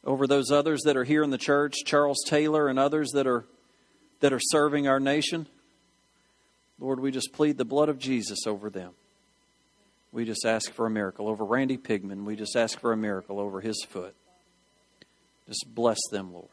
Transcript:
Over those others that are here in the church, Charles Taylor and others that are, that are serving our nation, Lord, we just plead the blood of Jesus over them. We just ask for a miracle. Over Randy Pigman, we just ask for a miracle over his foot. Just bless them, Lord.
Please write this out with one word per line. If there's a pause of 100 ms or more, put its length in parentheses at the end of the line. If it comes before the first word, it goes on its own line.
Over
those
others
that
are
here
in
the
church,
Charles
Taylor
and
others
that
are, (760)
that
are
serving
our
nation, (1300)
Lord,
we
just
plead
the
blood
of
Jesus
over
them. (1160)
We
just
ask
for
a
miracle.
Over
Randy
Pigman,
we
just
ask
for
a
miracle
over
his
foot. (1300)
Just
bless (100)
them,
Lord.